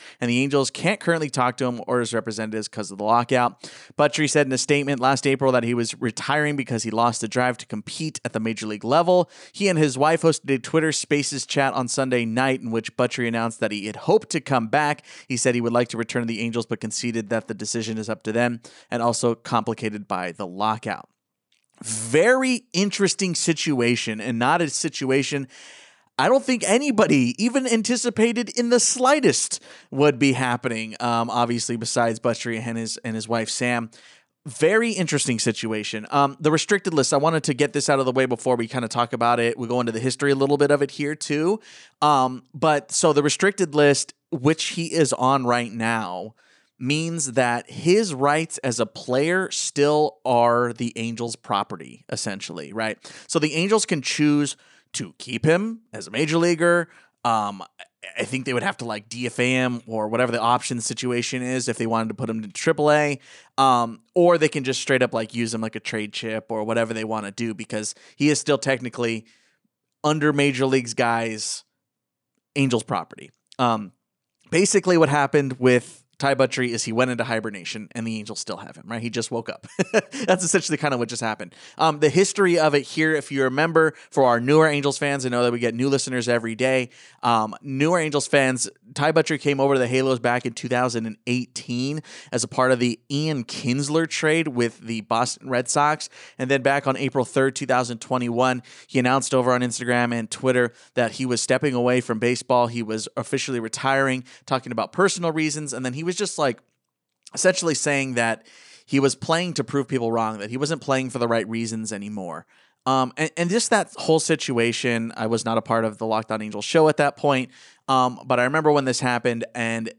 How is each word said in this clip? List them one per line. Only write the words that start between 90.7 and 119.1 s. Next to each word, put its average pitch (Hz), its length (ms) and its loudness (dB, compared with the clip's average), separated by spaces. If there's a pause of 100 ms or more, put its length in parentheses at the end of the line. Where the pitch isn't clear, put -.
and 107 100 -8 (100)
eighteen 127 760 -4 (300)
as 120 120 -2
a - 40 -6
part 127 220 2
of 127 100 4
the 120 200 0 (100)
Ian 143 340 -2
Kinsler 143 600 -2
trade 156 420 0
with 120 320 -2
the 113 200 -8
Boston 117 480 -2
Red 120 220 -2
Sox. 151 400 0 (280)
And 131 120 -2
then 139 100 4
back 139 260 2
on 131 120 0
April 131 260 0
third, 135 320 0
two - 80 -8
thousand 123 380 0
twenty-one, 123 600 0 (240)
he - 120 -2
announced 127 340 2
over 127 200 4
on 123 100 2
Instagram 123 500 0
and 117 180 -4
Twitter 123 440 2 (220)
that 117 160 2
he 131 120 -6
was 123 160 0
stepping 135 320 0
away 123 300 2
from 113 160 -2
baseball. 120 480 2
He 117 160 -4
was 110 340 -6
officially 131 420 -4
retiring, 131 640 0 (200)
talking 127 260 -4
about 113 220 -4
personal 175 400 0
reasons. 151 400 -4
And 127 100 -8
then 127 120 -4
he 147 80 -8
was 170 140 -4
just, 202 220 -6
like, 135 200 2 (760)
essentially 180 420 2
saying 139 380 -2
that 117 300 0 (400)
he 135 140 0
was 135 160 4
playing 170 400 -2
to - 80 -4
prove 139 240 -2
people 120 240 -2
wrong, 110 300 -2
that 104 100 -8
he 120 60 -6
wasn't 147 260 -4
playing 131 260 0
for 123 120 -6
the 120 80 0
right 117 200 0
reasons 110 440 -6
anymore. 98 540 -10 (380)
Um, 131 320 2
and, 156 200 -2
and 175 120 0
just 220 220 0
that 202 260 2
whole 160 220 2
situation, 117 960 0
I 113 120 -2
was 113 160 0
not 117 120 0
a 110 60 0
part 113 220 0
of 107 140 -4
the 113 80 -6
Locked 110 260 -2
On 110 100 -4
Angels 107 220 -10
show 156 240 6
at 147 80 2
that 143 200 0
point. 131 360 0 (340)
Um, 127 400 2
but 127 140 2
I - 20 4
remember 151 300 2
when 139 140 2
this 127 120 -2
happened, 120 460 -2 (100)